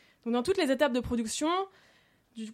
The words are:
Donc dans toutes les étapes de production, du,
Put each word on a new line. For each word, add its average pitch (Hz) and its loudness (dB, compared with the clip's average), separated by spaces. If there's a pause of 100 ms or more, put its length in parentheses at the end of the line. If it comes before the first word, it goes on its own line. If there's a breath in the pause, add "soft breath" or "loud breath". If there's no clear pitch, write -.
(240 soft breath)
Donc 233 -2
dans 240 2
toutes 359 0
les 302 2
étapes 269 2
de 247 0
production, 240 -2 (840 soft breath)
du, 220 -12